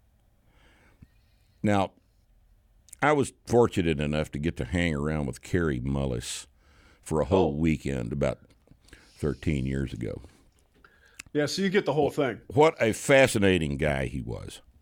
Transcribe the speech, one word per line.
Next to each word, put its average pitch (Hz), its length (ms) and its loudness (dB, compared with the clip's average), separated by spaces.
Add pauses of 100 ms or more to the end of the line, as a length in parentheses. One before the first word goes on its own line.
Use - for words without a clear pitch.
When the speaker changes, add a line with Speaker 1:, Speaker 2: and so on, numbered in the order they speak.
(1600)
Speaker 1:
Now, 101 300 2 (1080)
I 147 120 2
was 143 200 0 (140)
fortunate 92 540 2
enough 73 320 -2
to 69 80 -8
get 82 160 -4
to 67 80 -6
hang 87 300 -2
around 73 320 -2
with 64 160 -8
Kerry 78 380 -2
Mullis 67 640 -6 (560)
for 78 180 -2
a 73 40 0
whole 80 280 2
Speaker 2:
Oh. 71 40 -6
Speaker 1:
weekend 69 560 -2
about 69 280 -2 (760)
thirteen 71 500 -2
years 67 260 -4
ago. 53 300 -10 (1080)
Speaker 2:
Yeah, 147 140 -2
so 180 160 -4
you 196 80 0
get 202 140 2
the 185 80 0
whole 147 180 0
thing. 127 380 -2
Speaker 1:
What 151 320 4
a 113 120 4
fascinating 98 840 4
guy 67 300 0
he 65 140 -8
was. 52 420 -12 (200)